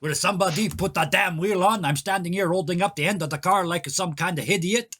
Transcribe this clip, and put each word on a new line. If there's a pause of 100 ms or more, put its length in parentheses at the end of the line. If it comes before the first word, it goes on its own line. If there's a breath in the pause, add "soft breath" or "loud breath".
Will
somebody
put
the
damn
wheel
on?
I'm
standing
here
holding
up
the
end
of
the
car
like
some
kind
of
idiot.